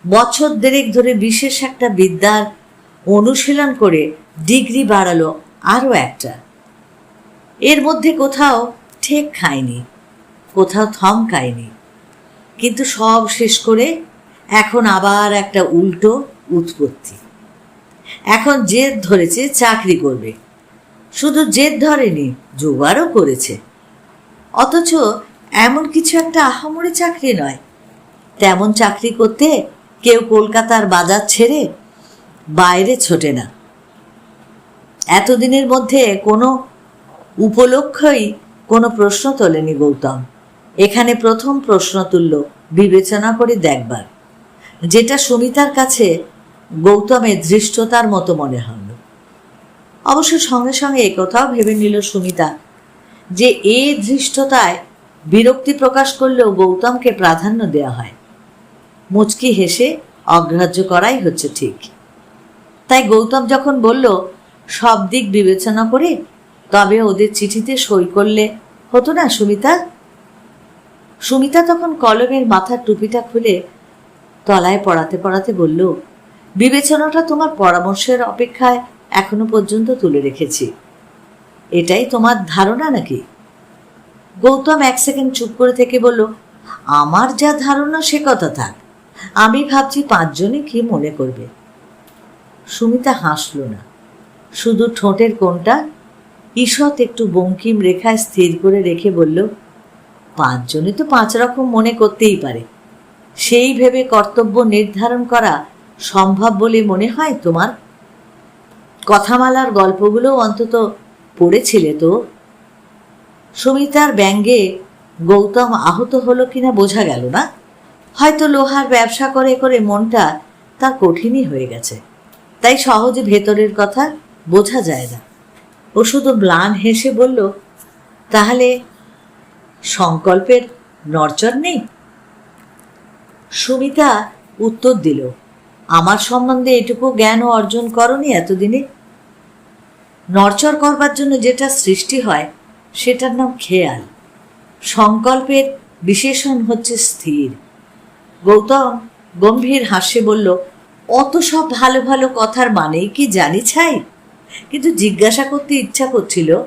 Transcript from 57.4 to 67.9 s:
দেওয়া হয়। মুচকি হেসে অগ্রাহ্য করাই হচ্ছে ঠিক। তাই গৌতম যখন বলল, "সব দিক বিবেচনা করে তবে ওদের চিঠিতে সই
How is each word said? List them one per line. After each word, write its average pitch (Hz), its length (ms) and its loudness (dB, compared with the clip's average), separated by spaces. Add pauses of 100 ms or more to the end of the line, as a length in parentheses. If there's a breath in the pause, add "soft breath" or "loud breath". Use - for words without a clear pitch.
দেওয়া 143 240 -2
হয়। 117 200 -10 (1000)
মুচকি 214 380 0
হেসে 226 460 0 (300)
অগ্রাহ্য 175 560 0
করাই 190 380 0
হচ্ছে 160 340 -4
ঠিক। 131 200 -6 (1120)
তাই 254 140 4
গৌতম 226 440 2
যখন 269 340 0
বলল, 226 480 2 (400)
"সব 214 420 0
দিক 214 220 -2
বিবেচনা 208 580 2
করে 294 260 0 (540)
তবে 202 320 4
ওদের 202 320 0
চিঠিতে 220 420 -4
সই 196 280 0